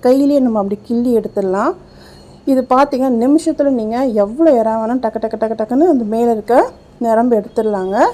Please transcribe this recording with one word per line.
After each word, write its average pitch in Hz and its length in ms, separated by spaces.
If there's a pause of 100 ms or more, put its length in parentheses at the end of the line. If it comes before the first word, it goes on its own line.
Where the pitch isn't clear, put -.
கையிலேயே 277 380
நம்ம 240 200
அப்படி 202 240
கிள்ளி 240 340
எடுத்துடலாம். 202 580 (680)
இது 262 260
பார்த்தீங்கன்னா, 262 640
நிமிஷத்துல 302 340
நீங்க 233 360
எவ்வளோ 233 580
எறா 214 40
வேணாலும் 226 360
டக்கு, 220 180
டக்கு, 220 200
டக்கு, 220 220
டக்குன்னு 262 260
அந்த 262 160
மேல 226 260
இருக்க 233 400 (280)
நரம்பு 233 380
எடுத்துடலாங்க. 208 760